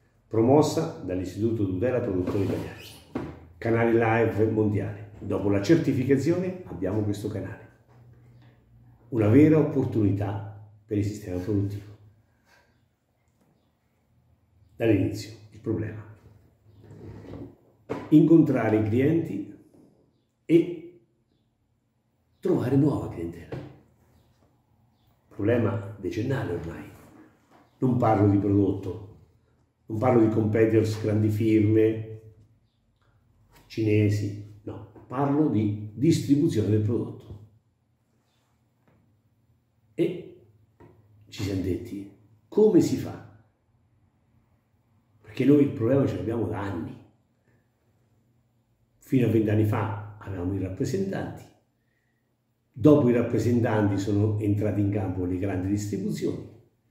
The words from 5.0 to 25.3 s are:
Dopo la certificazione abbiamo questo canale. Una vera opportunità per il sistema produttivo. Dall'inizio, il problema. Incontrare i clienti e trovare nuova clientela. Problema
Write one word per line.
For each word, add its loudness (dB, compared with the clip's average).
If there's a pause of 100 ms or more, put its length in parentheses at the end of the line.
Dopo -4
la 0
certificazione 0
abbiamo -4
questo -4
canale. -10 (1400)
Una 0
vera 8
opportunità -2 (140)
per -4
il 0
sistema -8
produttivo. -4 (2750)
Dall'inizio, 0 (220)
il -20
problema. -6 (2000)
Incontrare 6
i 2
clienti 0 (1000)
e 0 (1400)
trovare 0
nuova 2
clientela. -12 (1700)
Problema -2